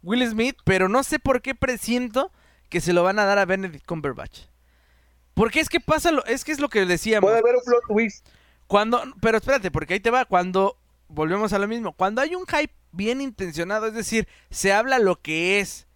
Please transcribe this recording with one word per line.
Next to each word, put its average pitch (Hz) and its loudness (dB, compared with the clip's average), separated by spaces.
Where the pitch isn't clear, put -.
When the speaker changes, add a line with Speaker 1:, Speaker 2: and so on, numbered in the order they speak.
Speaker 1:
Will 240 0
Smith, 220 -2
pero 190 4
no 254 2
sé 302 -4
por 254 0
qué 269 -8
presiento 247 -4
que 175 -4
se 175 0
lo 175 4
van 196 2
a 208 2
dar 202 2
a 190 2
Benedict 180 -6
Cumberbatch. 143 -8
Porque 226 0
es 320 0
que 339 0
pasa 320 0
lo, 294 0
es 247 -4
que 302 -8
es 277 -6
lo 285 -2
que 196 0
decíamos. 196 2
Speaker 2:
Puede 226 4
haber 240 4
un 247 0
plot 240 2
twist. 214 -2
Speaker 1:
Cuando, 220 2
pero 226 4
espérate, 240 0
porque 156 -4
ahí 226 -2
te 226 2
va, 254 2
cuando, 185 2
volvemos 170 -2
a 202 0
lo 202 0
mismo, 220 -6
cuando 208 -2
hay 320 -2
un 370 -8
hype 302 -2
bien 214 -4
intencionado, 202 -6
es 220 -6
decir, 220 -4
se - 0
habla 247 2
lo 185 2
que 170 -2
es - -8